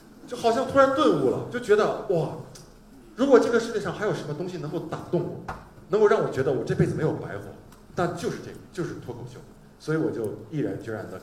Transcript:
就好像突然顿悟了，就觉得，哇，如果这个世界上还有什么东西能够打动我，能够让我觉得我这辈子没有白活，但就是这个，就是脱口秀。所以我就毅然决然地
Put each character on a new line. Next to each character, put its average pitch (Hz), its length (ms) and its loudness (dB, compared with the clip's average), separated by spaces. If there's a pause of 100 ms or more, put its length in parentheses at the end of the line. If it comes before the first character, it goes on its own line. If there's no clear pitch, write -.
(260)
就 240 100 -12
好 349 140 2
像 269 160 2
突 - 120 2
然 269 160 8
顿 208 280 4
悟 123 80 4
了， - 220 -2
就 240 80 -4
觉 208 160 4
得， 185 320 2
哇， 160 220 0 (840)
如 254 120 0
果 262 120 10
这 - 120 4
个 233 100 4
世 226 120 -4
界 214 80 -2
上 170 140 -4
还 208 120 -4
有 185 80 2
什 - 120 -6
么 147 80 -6
东 170 140 -6
西 180 100 -8
能 147 120 -6
够 165 100 -4
打 - 180 -8 (120)
动 160 120 0
我， - 180 -8 (480)
能 196 120 2
够 208 80 8
让 185 120 4
我 147 100 0
觉 131 120 -2
得 147 100 0
我 123 120 -2
这 185 100 -2
辈 - 100 4
子 - 120 0
没 143 80 -4
有 156 80 0
白 - 240 -8
活， - 80 -12 (500)
但 170 220 -2
就 240 120 -6
是 - 100 -4
这 107 120 -12
个， - 80 -14 (140)
就 180 100 -8
是 - 120 -8
脱 - 200 -12
口 - 60 -14 (120)
秀。 98 60 -18 (400)
所 156 160 -4
以 - 20 0
我 127 140 0
就 107 300 -6 (100)
毅 156 80 -6
然 101 240 -4
决 113 100 -10
然 104 160 -10
地 92 140 -12